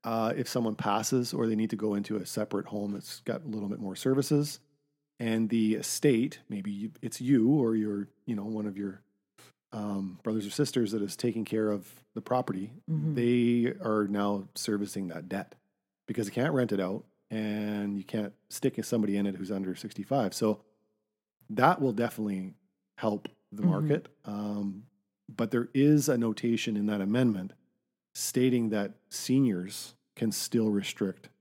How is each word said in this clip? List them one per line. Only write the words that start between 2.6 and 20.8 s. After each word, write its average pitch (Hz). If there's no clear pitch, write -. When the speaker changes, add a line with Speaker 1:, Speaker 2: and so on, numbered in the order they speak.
Speaker 1:
home 104
that's -
got -
a -
little 107
bit 104
more 95
services, 143
and 113
the 110
estate, 123
maybe 101
you, 104
it's -
you 123
or 117
your, 104
you 117
know, 101
one 107
of 98
your, 98
um, 98
brothers 110
or 101
sisters 110
that 107
is 101
taking 113
care 107
of 98
the 110
property, 107
Speaker 2:
Mm-hmm. 151
Speaker 1:
they 120
are 107
now 101
servicing 101
that 85
debt 98
because 104
they 98
can't 143
rent 123
it 98
out 95
and 107
you 95
can't 104
stick -
somebody 104
in 101
it 98
who's 92
under 95
sixty-five. 104
So 107